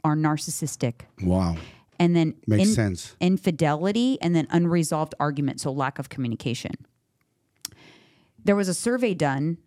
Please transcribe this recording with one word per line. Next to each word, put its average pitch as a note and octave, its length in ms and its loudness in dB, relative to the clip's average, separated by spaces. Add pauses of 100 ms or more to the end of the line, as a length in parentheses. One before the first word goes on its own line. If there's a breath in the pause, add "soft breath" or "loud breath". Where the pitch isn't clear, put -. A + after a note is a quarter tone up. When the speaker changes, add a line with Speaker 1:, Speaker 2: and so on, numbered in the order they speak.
Speaker 1:
are D3+ 140 2
narcissistic. D3+ 840 -2 (220)
Speaker 2:
Wow. F2+ 320 2 (460 loud breath)
Speaker 1:
And F3 140 4
then D#3+ 200 2 (120)
Speaker 2:
Makes G#2 220 4
Speaker 1:
in-, A2 60 2
Speaker 2:
sense. G#2 440 -2
Speaker 1:
infidelity, F#3 1040 0
and F3 120 0
then D#3+ 180 2
unresolved E3+ 680 2
argument, C#3+ 400 -2
so C#3+ 140 -4
lack C#3 260 -4
of C3+ 80 -8
communication. - 640 -4 (1700 soft breath)
There G3+ 120 4
was G3 140 0
a F3+ 40 0
survey A#3+ 400 -2
done D3+ 540 -2